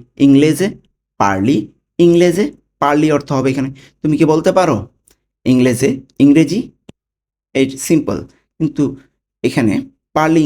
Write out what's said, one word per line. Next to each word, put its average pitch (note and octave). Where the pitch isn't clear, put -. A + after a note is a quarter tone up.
inglese?" D3
"Parli G2+
inglese?" F3
"Parli" D3
অর্থ C#3+
হবে C3
এখানে, C3+
"তুমি D3+
কি E3
বলতে D#3+
পারো?" F3
ইংলেজে, B2+
ইংরেজি, D#3
এই C3+
সিম্পল। D3
কিন্তু D3+
এখানে A2+
"পারলি D#3